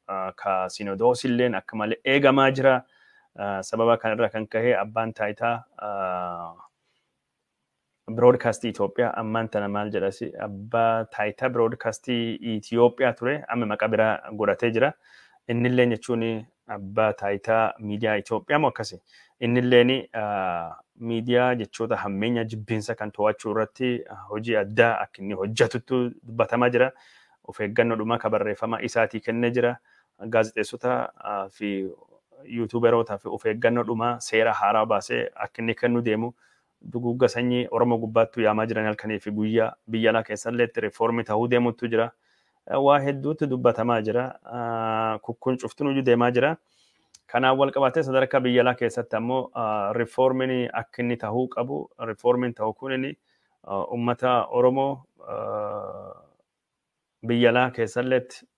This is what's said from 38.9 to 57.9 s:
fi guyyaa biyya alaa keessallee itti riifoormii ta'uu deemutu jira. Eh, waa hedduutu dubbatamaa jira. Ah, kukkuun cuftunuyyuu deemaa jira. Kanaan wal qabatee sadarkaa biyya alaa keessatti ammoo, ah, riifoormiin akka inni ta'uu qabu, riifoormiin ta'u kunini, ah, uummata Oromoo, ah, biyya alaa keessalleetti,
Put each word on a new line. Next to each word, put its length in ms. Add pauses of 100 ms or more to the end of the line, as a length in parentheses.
fi 120
guyyaa 420 (160)
biyya 220
alaa 120
keessallee 440
itti 140
riifoormii 420
ta'uu 240
deemutu 400
jira. 220 (580)
Eh, 160
waa 160
hedduutu 480
dubbatamaa 540
jira. 240 (180)
Ah, 800
kukkuun 360
cuftunuyyuu 480
deemaa 260
jira. 260 (720)
Kanaan 300
wal 140
qabatee 320
sadarkaa 360
biyya 220
alaa 140
keessatti 400
ammoo, 380
ah, 400
riifoormiin 800
akka 280
inni 160
ta'uu 300
qabu, 300 (220)
riifoormiin 540
ta'u 200
kunini, 400 (500)
ah, 240
uummata 460 (120)
Oromoo, 600 (220)
ah, 920 (1040)
biyya 260
alaa 220
keessalleetti, 720 (140)